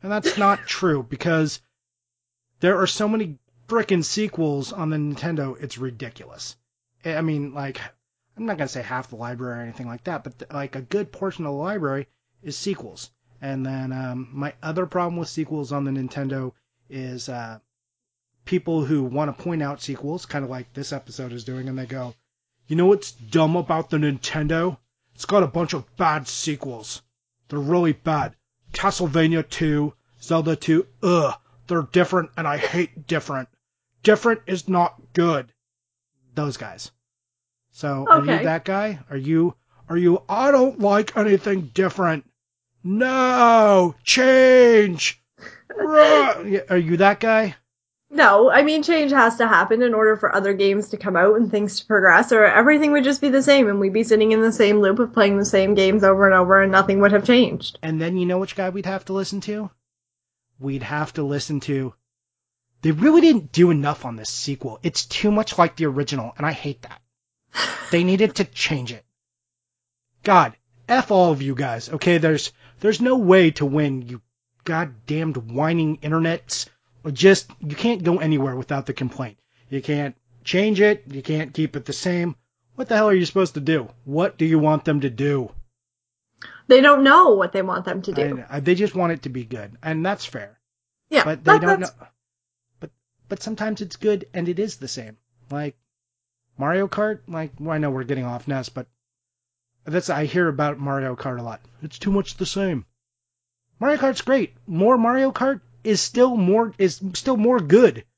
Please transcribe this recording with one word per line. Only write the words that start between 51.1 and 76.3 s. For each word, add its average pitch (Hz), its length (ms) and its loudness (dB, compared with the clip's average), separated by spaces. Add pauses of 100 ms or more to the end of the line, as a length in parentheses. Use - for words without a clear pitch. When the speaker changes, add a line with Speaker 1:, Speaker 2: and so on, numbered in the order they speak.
Speaker 2:
out 190 200 4
and 220 140 0
things 208 300 -4
to - 60 -20
progress, 190 440 4
or 220 140 6
everything 294 480 4
would 294 100 4
just 269 180 0
be 285 80 0
the 269 140 4
same, 277 260 4
and 202 120 0
we'd 196 120 0
be 220 120 2
sitting 220 260 4
in 220 100 4
the 226 120 2
same 208 280 4
loop 202 200 2
of 233 120 -2
playing 202 240 4
the 196 80 0
same 196 300 2
games 196 300 4
over 196 220 6
and 190 80 6
over, 190 280 6
and 196 80 2
nothing 196 300 2
would 202 100 6
have 202 160 2
changed. 240 560 2
Speaker 1:
And 160 180 -4
then 170 160 -2
you 180 80 0
know 180 140 0
which 190 160 -6
guy 190 140 -4
we'd 185 180 -8
have 190 200 -8
to 190 80 -8
listen 196 280 -6
to? 208 280 -10 (880)
We'd 135 240 -8
have 147 300 -6
to 151 100 -6
listen 143 360 -6
to, 135 340 -6 (880)
"They 156 100 2
really 269 280 6
didn't 240 300 4
do 175 220 6
enough 143 320 -2
on 120 100 -10
this 110 160 -12
sequel. 131 540 -10
It's - 220 -4
too - 260 -2
much 214 260 -2
like 170 180 2
the 160 100 -2
original, 135 500 -4
and 147 100 -4
I 156 60 -2
hate - 300 -10
that. - 180 -20 (520)
Speaker 2:
<laughs> - 380 -10
Speaker 1:
They 175 140 2
needed 190 320 2
to 196 80 0
change 123 480 -6
it." 113 120 -18 (1160)
God, 170 340 4 (320)
F - 220 0
all 180 220 4
of 135 100 -4
you 135 140 -4
guys, 120 340 -6
okay? 170 280 0
There's, 156 340 0 (280)
there's 214 200 0
no 254 160 2
way 185 360 6
to 147 140 -4
win, 139 360 -2
you 120 200 -14 (420)
goddamned 151 880 -6
whining 156 460 -2
internets. 165 680 -4 (460)